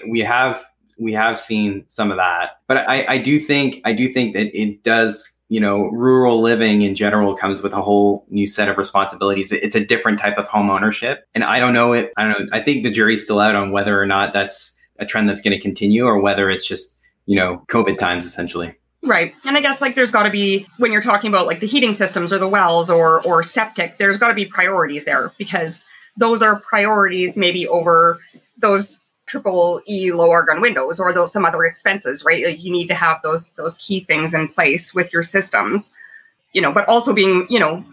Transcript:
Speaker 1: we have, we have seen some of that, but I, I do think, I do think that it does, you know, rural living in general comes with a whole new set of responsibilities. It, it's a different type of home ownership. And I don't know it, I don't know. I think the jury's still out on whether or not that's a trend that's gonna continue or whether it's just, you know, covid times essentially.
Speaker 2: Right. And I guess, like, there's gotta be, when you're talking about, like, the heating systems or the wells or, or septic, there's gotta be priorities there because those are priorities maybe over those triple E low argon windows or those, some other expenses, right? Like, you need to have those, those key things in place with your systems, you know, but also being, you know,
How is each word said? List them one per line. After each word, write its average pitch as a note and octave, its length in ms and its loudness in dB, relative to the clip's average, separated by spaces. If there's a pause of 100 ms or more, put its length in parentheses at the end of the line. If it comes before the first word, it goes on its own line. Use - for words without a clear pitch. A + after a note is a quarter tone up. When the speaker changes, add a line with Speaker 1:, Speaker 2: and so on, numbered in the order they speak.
Speaker 1:
we A#2 120 -2
have, A#2+ 440 -2 (320)
we A2 160 -4
have A2 260 -2
seen G2+ 480 -2
some G#2+ 220 -4
of F#2+ 80 -4
that, F2 500 -4
but C3 100 2
I, C3 300 0
I C3 100 0
do C3+ 220 0
think, C#3+ 460 -2
I A2+ 80 0
do A#2+ 140 0
think B2+ 260 -2
that G#2 260 -2
it G#2+ 240 -4
does, A2+ 540 0 (120)
you A2 100 -2
know, G2+ 300 0
rural B2 520 4
living A2+ 400 4
in G2+ 140 0
general G#2 400 0
comes G2 260 -4
with G2 120 -4
a G2 80 -4
whole G2+ 480 2
new G2+ 180 -2
set G2+ 220 -2
of F#2+ 80 -2
responsibilities. G2 720 -2
It, G#2+ 120 -4
it's G#2+ 120 -2
a G#2+ 100 0
different A2+ 340 0
type G#2 200 -2
of G2+ 80 -4
home G2+ 240 0
ownership. A2 640 -2
And A#2 80 -2
I A#2+ 160 0
don't B2 140 2
know A#2+ 200 4
it, A#2+ 240 0
I G#2 60 0
don't G#2+ 160 0
know. G2 120 -4
I A2+ 100 -2
think C3+ 220 0
the A#2+ 60 0
jury's G#2+ 340 2
still G#2 160 0
out G#2+ 160 4
on G2 160 -2
whether G2+ 300 0
or G2 60 0
not G2 260 0
that's - 420 -4 (220)
a G#2 80 -8
trend G#2+ 240 0
that's G2+ 120 -4
gonna G2 180 0
continue G#2 460 0
or A2 140 2
whether G2 300 2
it's F#2+ 180 -4
just, - 300 -8 (300)
you G2+ 80 2
know, F2+ 320 -2
covid G2 320 0
times F2+ 260 -2
essentially. F2 480 -10 (300)
Speaker 2:
Right. E3+ 320 -2 (100)
And C4+ 100 -2
I D4 60 2
guess, C#4 200 -2
like, C4 120 -2
there's B3+ 160 0
gotta G#3 220 0
be, G3 340 0 (140)
when A#3 120 2
you're G#3+ 100 2
talking A3 280 0
about, F#3+ 160 2
like, E3+ 140 -4
the G#3+ 80 -4
heating A#3+ 260 2
systems F#3 400 -2
or F#3+ 60 0
the F#3+ 80 0
wells F3 420 2
or, E3 380 4
or E3+ 160 2
septic, A3 560 -4
there's G3 180 2
gotta A#3 160 2
be G#3 120 -2
priorities E3+ 600 -2
there C3+ 320 -2
because E3+ 480 -6 (320)
those A3+ 240 2
are G#3+ 200 4
priorities G3 760 0
maybe F3+ 300 0
over E3+ 520 4 (380)
those G3+ 460 0 (240)
triple F3 600 0
E F#3+ 240 -2
low E3+ 200 4
argon E3 280 2
windows E3+ 400 0
or F3+ 140 0
those, F3 180 0
some G3 140 0
other E3 200 0
expenses, E3 600 -4
right? D#3 200 -4
Like, E3 180 -6
you F3+ 80 -6
need F3 160 -2
to F3 80 -2
have E3 260 -2
those, E3 300 -6
those E3 260 -6
key F#3+ 220 -4
things D#3+ 340 -2
in D#3 140 -2
place D3+ 460 -2
with F3 200 -2
your E3+ 100 0
systems, E3 720 -2 (600)
you F#3+ 80 0
know, D3 100 2
but G3+ 160 0
also A#3 260 2
being, F#3+ 360 2
you A#3+ 100 2
know, E3+ 340 -2